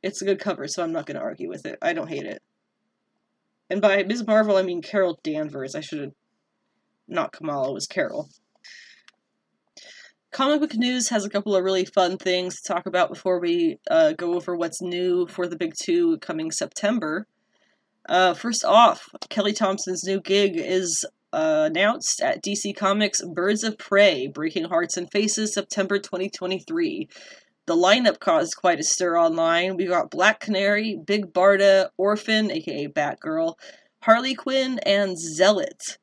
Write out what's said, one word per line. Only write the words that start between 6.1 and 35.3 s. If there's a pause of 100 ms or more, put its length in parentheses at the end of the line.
not
Kamala,
it
was
Carol. (2000)
Comic
Book
News
has
a
couple
of
really
fun
things
to
talk
about
before
we, (120)
uh,
go
over
what's
new
for
the
big
two
coming
September. (840)
Uh,
first
off, (220)
Kelly
Thompson's
new
gig
is, (260)
uh,
announced
at
D
C
Comics'
Birds
of
Prey,
Breaking
Hearts
and
Faces,
September
twenty
twenty-three. (580)
The
lineup
caused
quite
a
stir
online.
We
got
Black
Canary,
Big
Barda,
Orphan,
A
K
A
Batgirl, (480)
Harley
Quinn,
and
Zealot.